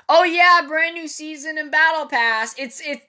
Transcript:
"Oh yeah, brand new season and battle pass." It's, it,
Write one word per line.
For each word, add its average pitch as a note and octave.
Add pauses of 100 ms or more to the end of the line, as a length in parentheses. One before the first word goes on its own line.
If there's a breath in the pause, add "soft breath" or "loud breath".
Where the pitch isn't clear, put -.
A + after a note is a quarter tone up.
"Oh E4
yeah, F4
brand D#4+
new E4
season D#4
and D4+
battle D#4
pass." A3+
It's, C4
it, C#4+